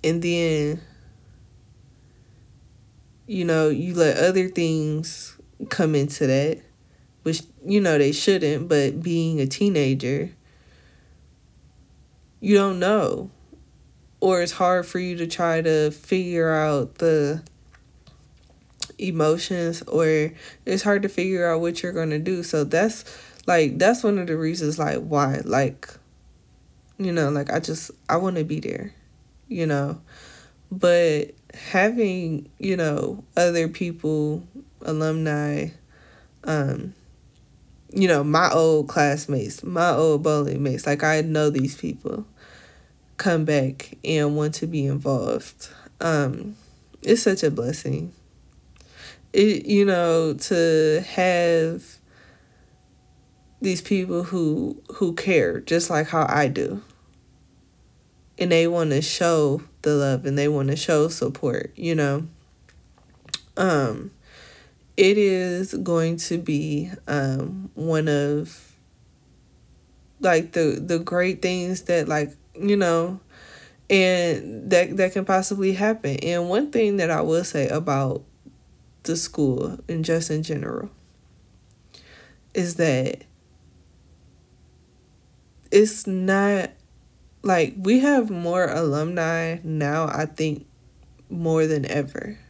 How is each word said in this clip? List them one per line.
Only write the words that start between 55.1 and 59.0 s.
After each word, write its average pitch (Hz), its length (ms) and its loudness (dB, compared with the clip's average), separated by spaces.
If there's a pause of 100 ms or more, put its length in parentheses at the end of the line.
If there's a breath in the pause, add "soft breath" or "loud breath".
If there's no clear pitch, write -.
care 151 460 2
just 170 280 0
like 156 200 0
how 160 200 0
I 143 200 2
do. 175 340 -4 (1600)
And 175 140 2
they 165 140 6
wanna 165 340 2